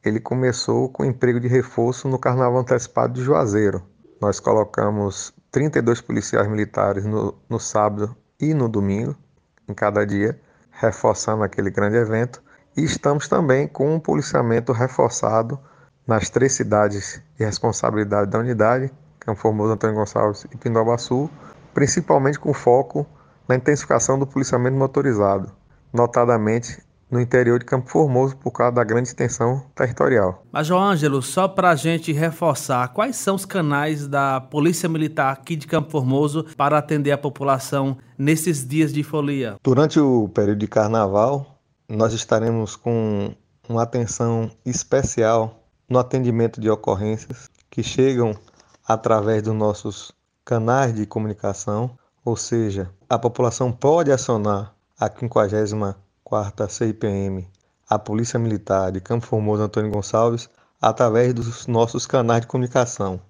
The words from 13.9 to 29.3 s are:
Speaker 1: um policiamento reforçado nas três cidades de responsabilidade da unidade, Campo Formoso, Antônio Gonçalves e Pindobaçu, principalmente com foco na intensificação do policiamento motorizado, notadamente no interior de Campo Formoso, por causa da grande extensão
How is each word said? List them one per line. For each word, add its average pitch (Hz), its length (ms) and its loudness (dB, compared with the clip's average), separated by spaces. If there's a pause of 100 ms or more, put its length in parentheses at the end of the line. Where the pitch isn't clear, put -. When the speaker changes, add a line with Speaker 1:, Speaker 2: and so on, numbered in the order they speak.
Speaker 1:
um 165 40 -2
policiamento 131 760 0
reforçado 117 840 0 (480)
nas 110 220 0
três 135 240 2
cidades 104 680 0 (160)
de 110 80 0
responsabilidade 104 840 -2
da 113 100 0
unidade, 123 520 0 (260)
Campo 107 220 -6
Formoso, 110 320 0
Antônio 110 240 -2
Gonçalves 107 560 -2
e - 60 -18
Pindobaçu, 120 720 0 (420)
principalmente 143 680 2
com - 140 -2
foco 135 540 2 (420)
na 127 60 4
intensificação 135 640 2
do 135 80 0
policiamento 131 500 0
motorizado, 107 760 2 (400)
notadamente 120 880 2 (320)
no 123 100 0
interior 123 400 4
de 123 60 -16
Campo 127 220 -2
Formoso, 135 500 2
por - 120 -6
causa 120 220 0
da 123 100 2
grande 117 260 0
extensão 123 540 -2 (100)